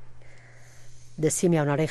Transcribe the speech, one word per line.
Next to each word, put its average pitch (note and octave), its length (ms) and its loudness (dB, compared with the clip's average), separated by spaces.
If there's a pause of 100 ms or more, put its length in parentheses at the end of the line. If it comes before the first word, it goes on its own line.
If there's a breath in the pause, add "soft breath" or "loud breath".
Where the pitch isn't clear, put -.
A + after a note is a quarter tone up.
(1160 soft breath)
د D#3 120 2
سیمې E3+ 320 4
او D3 40 2
نړۍ D3 240 4